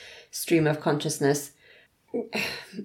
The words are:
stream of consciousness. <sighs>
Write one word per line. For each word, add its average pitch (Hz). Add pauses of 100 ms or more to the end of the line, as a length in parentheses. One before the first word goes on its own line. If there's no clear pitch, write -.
(300)
stream 160
of 147
consciousness. 147 (640)
<sighs> 240 (540)